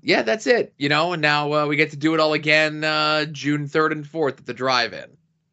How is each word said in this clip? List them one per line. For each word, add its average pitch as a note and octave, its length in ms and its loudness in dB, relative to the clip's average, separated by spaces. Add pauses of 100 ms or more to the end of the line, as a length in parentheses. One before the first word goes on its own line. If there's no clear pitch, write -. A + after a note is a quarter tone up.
yeah, G#3+ 220 2
that's A3 240 -2
it, A#3+ 300 0
you C#3 120 -2
know, D#3+ 240 0
and D#3+ 80 -4
now, D3 320 2
uh, D3+ 140 0
we D3 80 -2
get D3 160 2
to D3 60 -14
do D#3 180 0
it D#3 40 2
all D#3 140 4
again, D3+ 500 2
uh, D#3 420 0
June D3 420 -4
third D#3 240 0
and D3+ 160 -8
fourth C#3+ 320 -2
at B2+ 80 -20
the A#2+ 60 -6
drive-in. A2+ 580 -2 (420)